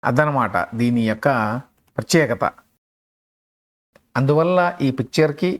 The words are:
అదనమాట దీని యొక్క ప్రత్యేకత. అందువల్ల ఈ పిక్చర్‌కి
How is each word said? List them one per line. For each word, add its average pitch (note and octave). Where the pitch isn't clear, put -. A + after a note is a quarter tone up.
అదనమాట C3
దీని A#2+
యొక్క A2
ప్రత్యేకత. A#2+
అందువల్ల D#3
ఈ -
పిక్చర్‌కి D3+